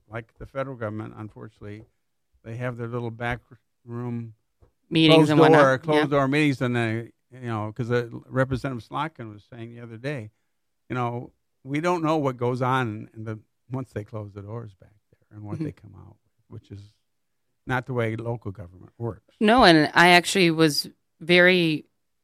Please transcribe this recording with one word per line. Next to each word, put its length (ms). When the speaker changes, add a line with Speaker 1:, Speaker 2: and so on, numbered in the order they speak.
Speaker 1:
like 280
the 80
federal 320
government, 400
unfortunately. 640
They 140
have 200
their 100
little 240
back 280
room 500
Speaker 2:
Meetings 280
Speaker 1:
closed 140
Speaker 2:
and 80
whatnot. 220
Speaker 1:
door, 180
closed 320
Speaker 2:
Yeah. 60
Speaker 1:
door 100
meetings, 340
and 140
they, 360
you 160
know, 280
'cause, 160
uh, 160
Representative 600
Slotkin 460
was 100
saying 320
the 60
other 160
day, 340
you 40
know, 380
we 180
don't 220
know 140
what 200
goes 240
on 520
in 100
the, 160
once 200
they 120
close 300
the 100
doors 320
back 180
there 260
and 60
what 120
Speaker 2:
Mm-hmm. 100
Speaker 1:
they 60
come 240
out 200
with, 120
which 100
is 220
not 200
the 60
way 220
local 360
government 480
works. 420
Speaker 2:
No, 220
and 320
I 140
actually 420
was 360
very 640